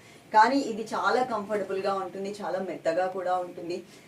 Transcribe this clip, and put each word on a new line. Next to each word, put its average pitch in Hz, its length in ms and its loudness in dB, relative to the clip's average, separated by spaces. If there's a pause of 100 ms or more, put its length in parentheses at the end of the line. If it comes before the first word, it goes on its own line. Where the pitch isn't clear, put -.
(340)
కానీ 233 240 8
ఇది 226 240 -2 (120)
చాలా 208 280 2
కంఫర్టబుల్గా 202 720 -2
ఉంటుంది, 196 480 -6
చాలా 175 160 -2
మెత్తగా 185 480 0
కూడా 185 300 -2
ఉంటుంది, 180 480 -6 (240)